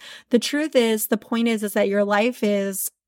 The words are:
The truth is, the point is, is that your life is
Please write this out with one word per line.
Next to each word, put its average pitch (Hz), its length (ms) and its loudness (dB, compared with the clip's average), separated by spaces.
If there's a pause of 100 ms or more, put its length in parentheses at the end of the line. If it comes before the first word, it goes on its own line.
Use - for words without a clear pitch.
(300)
The 240 100 4
truth 294 360 -2
is, 226 320 2
the 226 100 0
point 233 300 -2
is, 220 160 0
is 208 100 -4
that 202 160 2
your 202 140 2
life 208 400 0
is 196 460 -2 (180)